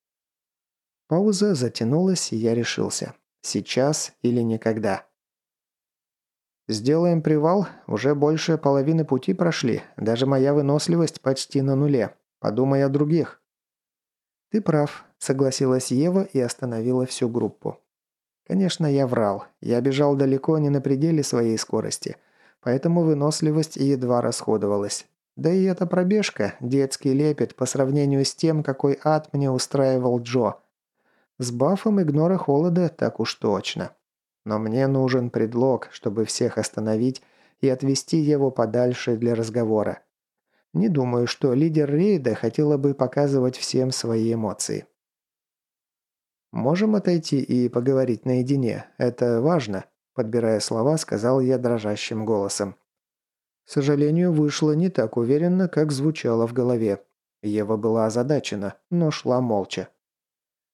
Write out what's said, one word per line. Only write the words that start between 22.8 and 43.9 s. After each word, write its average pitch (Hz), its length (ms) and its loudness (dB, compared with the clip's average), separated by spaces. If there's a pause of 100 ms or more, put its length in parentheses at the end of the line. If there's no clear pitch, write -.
выносливость 151 760 0
едва 123 440 2
расходовалась. 104 840 -2 (300)
Да 139 120 0
и 185 140 2
эта 185 220 0
пробежка – 180 720 0
детский 135 540 0
лепет 147 420 0
по 131 100 -2
сравнению 139 600 2
с - 100 -6
тем, 160 260 0
какой 139 440 -2
ад 151 260 0
мне 139 180 0
устраивал 127 720 0
Джо. 117 360 0 (840)
С 123 120 -6
бафом 190 520 0
игнора 156 360 2
холода 170 520 2
так - 320 -4
уж - 140 -4
точно. 98 560 -4 (520)
Но 107 160 -4
мне 110 280 0
нужен 131 420 0
предлог, 117 640 0
чтобы 110 340 -4
всех 117 320 -4
остановить 110 640 -2 (400)
и 135 80 2
отвести 135 480 0
его 143 340 2
подальше 123 640 0
для 117 180 0
разговора. 110 640 -2 (760)
Не 196 160 0
думаю, 123 360 0
что 123 280 -2
лидер 151 360 2
рейда 147 460 2
хотела 147 400 0
бы 139 200 0
показывать 131 600 0
всем 131 360 -2